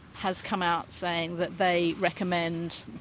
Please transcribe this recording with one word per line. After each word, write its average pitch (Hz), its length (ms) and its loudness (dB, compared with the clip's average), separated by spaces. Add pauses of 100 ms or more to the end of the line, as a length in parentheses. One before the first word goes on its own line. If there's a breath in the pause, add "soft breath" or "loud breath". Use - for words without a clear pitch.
(200)
has 185 220 -2
come 190 200 -2
out 170 260 2
saying 170 500 -2
that 175 200 -2
they 175 420 4
recommend 170 800 0 (200)